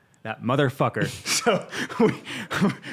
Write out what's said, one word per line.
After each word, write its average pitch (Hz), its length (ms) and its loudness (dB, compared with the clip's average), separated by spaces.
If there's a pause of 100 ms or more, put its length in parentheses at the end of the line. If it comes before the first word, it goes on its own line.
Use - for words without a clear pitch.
(240)
that 110 180 -8
motherfucker. 127 640 2
<laughs> - 300 -4
So 196 280 0 (380)
we, - 680 0 (220)